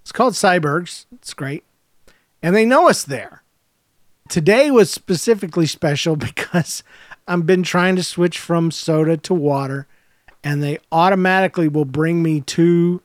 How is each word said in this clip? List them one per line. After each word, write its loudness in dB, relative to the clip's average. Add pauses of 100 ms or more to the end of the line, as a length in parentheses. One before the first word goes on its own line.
It's -20
called 0
Cyberg's. -2
It's -20
great. -10 (800)
And 2
they 4
know 6
us 2
there. -12 (840)
Today 4
was 6
specifically -2
special -2
<laughs> -
because -6 (460)
I've -2
been 2
trying 0
to -2
switch -2
from -2
soda 0
to -6
water, -2 (560)
and -2
they -4 (100)
automatically 2
will 0
bring -2
me 0
two 2